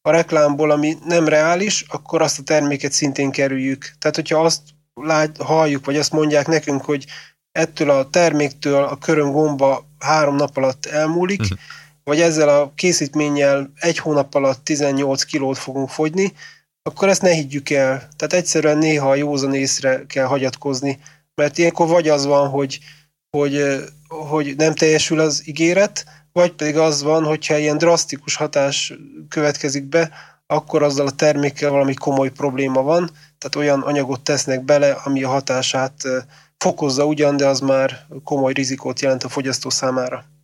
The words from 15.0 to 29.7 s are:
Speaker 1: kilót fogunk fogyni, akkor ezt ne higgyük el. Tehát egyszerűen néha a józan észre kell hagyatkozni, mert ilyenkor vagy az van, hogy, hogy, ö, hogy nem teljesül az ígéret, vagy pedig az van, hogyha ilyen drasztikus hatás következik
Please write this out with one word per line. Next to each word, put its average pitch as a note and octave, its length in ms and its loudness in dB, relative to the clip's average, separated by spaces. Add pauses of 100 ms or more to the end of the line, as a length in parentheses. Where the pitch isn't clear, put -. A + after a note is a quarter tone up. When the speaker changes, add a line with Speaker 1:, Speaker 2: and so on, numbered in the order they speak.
Speaker 1:
kilót C3+ 340 -4
fogunk C3+ 320 -8
fogyni, F3+ 440 -2 (500)
akkor - 260 0
ezt F#3 120 2
ne F#3 80 4
higgyük C#3+ 400 -2
el. C3+ 460 0
Tehát - 180 -4
egyszerűen D#3 440 2
néha D3+ 320 2
a C#3 60 4
józan C#3 380 -2
észre C3+ 520 -2
kell C3+ 200 -2
hagyatkozni, C3+ 720 -4 (360)
mert D3 220 -2
ilyenkor E3+ 300 2
vagy D#3+ 220 2
az C#3+ 160 2
van, C#3+ 240 2
hogy, C#3 300 -4 (580)
hogy, C#3+ 180 0
ö, C#3 260 -2 (260)
hogy D3+ 480 -4
nem D#3 180 2
teljesül D#3 460 2
az D#3 260 0
ígéret, F3 600 0 (260)
vagy F3 200 2
pedig D3+ 260 -4
az D#3 240 2
van, D#3 220 2
hogyha D#3 340 0
ilyen D3+ 200 0
drasztikus D#3+ 580 0
hatás C#3+ 580 -2 (360)
következik C#3+ 540 -2